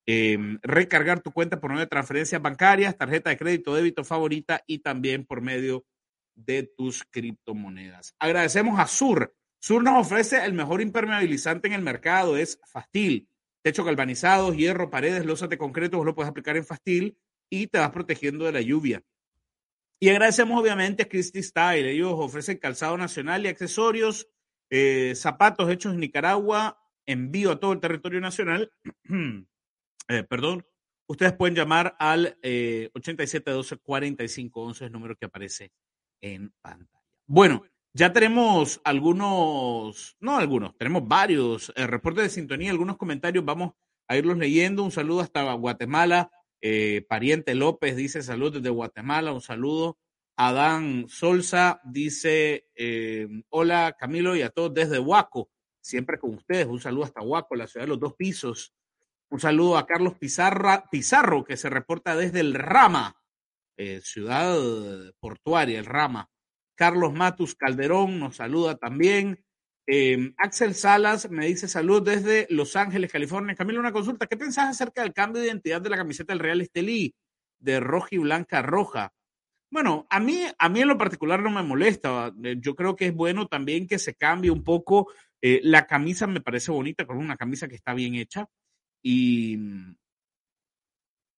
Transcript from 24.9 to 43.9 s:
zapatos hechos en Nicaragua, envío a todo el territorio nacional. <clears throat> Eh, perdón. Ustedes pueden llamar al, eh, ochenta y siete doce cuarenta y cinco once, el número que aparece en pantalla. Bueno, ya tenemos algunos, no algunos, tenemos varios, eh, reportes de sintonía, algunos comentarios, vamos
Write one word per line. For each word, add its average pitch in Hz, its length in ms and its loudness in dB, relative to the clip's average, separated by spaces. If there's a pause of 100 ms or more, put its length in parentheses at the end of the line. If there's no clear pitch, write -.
zapatos 180 540 2
hechos 180 240 -2
en 175 60 -4
Nicaragua, 202 840 0 (240)
envío 139 460 0
a 147 80 -2
todo 196 140 0
el 180 60 -4
territorio 180 400 -4
nacional. 180 520 -4 (320)
<clears throat> 127 440 -6 (640)
Eh, 117 140 0
perdón. 156 420 -4 (420)
Ustedes 185 240 2
pueden 180 240 0
llamar 165 420 2
al, 160 440 2
eh, 117 520 -2
ochenta 156 300 -8
y 135 40 -2
siete 147 240 -4
doce 131 260 -6
cuarenta 139 480 -4
y - 20 -4
cinco 117 340 -12
once, 117 220 -12
el 120 80 -12
número 113 240 -12
que 110 120 -12
aparece 98 440 -14 (480)
en 101 400 -14
pantalla. - 460 -20 (220)
Bueno, 151 360 6 (300)
ya 175 180 4
tenemos 220 720 4
algunos, 147 1400 0
no 262 180 -4
algunos, 127 400 -2
tenemos 139 300 -2
varios, 139 720 0
eh, 131 100 -2
reportes 165 360 -2
de 196 60 0
sintonía, 160 420 -6
algunos 185 260 -2
comentarios, 170 480 -4
vamos 170 280 -4 (360)